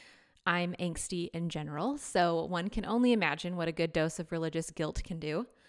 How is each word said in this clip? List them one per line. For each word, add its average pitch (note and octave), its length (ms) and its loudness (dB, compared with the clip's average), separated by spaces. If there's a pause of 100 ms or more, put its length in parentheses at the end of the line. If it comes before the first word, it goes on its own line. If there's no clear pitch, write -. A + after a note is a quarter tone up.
(460)
I'm F3 280 2
angsty F3 580 -4
in E3+ 160 -2
general, D#3 500 -2
so E3+ 460 2
one F3 240 -2
can G#3 160 -4
only A#3+ 280 4
imagine F3 440 2
what E3 120 0
a E3 40 0
good E3 200 0
dose D#3+ 260 2
of E3+ 140 -6
religious D#3+ 380 -2
guilt - 320 -2
can E3 160 -6
do. D#3 280 -2 (220)